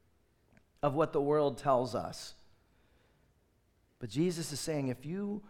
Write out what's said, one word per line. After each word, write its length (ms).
of 100
what 200
the 80
world 360
tells 380
us. 380
But 100
Jesus 420
is 80
saying, 300
if 160
you 440